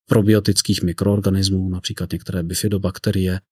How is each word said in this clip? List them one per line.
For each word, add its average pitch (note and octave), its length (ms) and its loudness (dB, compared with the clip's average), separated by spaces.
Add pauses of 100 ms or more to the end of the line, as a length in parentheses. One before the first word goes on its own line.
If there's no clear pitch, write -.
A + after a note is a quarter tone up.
probiotických G#2 720 2
mikroorganismů, F#2+ 840 0
například F2+ 440 -6
některé F2+ 300 -6
bifidobakterie, F#2+ 960 -2 (100)